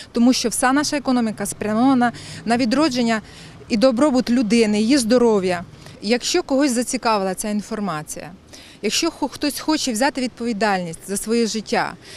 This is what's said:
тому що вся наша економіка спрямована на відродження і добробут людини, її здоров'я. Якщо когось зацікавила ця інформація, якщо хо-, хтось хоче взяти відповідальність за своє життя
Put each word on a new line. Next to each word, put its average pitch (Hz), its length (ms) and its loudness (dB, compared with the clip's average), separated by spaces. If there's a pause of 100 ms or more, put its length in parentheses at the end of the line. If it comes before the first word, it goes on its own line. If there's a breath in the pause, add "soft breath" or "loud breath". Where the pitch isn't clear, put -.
(120 loud breath)
тому 240 200 4
що 240 160 0
вся 254 240 0
наша 294 240 0
економіка 240 500 -2
спрямована 220 680 0 (320 loud breath)
на 233 120 2
відродження 247 680 0 (460 loud breath)
і 240 80 0
добробут 254 540 4
людини, 220 500 4
її 240 180 4
здоров'я. 208 680 2 (380 loud breath)
Якщо 240 400 0
когось 277 300 2
зацікавила 220 640 -2
ця 214 140 -8
інформація, 202 840 -6 (520 loud breath)
якщо 262 280 0
хо-, 294 180 -6
хтось - 320 -6
хоче 302 320 -2
взяти 262 280 0
відповідальність 208 880 -4
за 196 80 -4
своє 233 300 0
життя 202 480 -2 (220 loud breath)